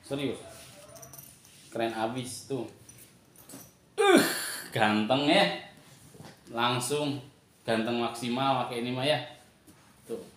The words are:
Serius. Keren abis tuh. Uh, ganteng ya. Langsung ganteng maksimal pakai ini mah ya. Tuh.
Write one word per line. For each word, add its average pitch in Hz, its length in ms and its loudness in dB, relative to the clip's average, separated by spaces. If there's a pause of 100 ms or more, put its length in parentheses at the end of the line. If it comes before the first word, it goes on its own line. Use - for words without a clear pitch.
Serius. 135 320 -2 (1300)
Keren 113 240 -4
abis 120 500 -6
tuh. 127 220 -6 (1300)
Uh, 392 240 8 (460)
ganteng 110 580 4
ya. 180 180 6 (1080)
Langsung 131 720 0 (380)
ganteng 117 400 0
maksimal 123 640 0
pakai 120 160 -6
ini 123 80 -4
mah 127 160 -2
ya. - 160 2 (840)
Tuh. 113 140 -8 (180)